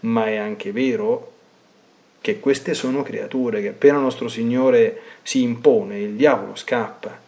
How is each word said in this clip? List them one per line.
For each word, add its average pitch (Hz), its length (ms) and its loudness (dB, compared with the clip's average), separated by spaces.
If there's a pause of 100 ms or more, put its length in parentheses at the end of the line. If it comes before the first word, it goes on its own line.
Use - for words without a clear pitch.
ma 113 240 0
è 110 100 -2
anche 104 380 -8
vero 117 580 -2 (880)
che 104 220 -4
queste 139 320 0
sono 131 280 -2
creature 120 600 -4
che 101 80 -4
appena 143 280 4
nostro 127 300 -2
Signore 117 760 2 (220)
si - 180 0
impone, 117 580 2
il 104 160 -6
diavolo 123 400 2
scappa - 600 -6 (100)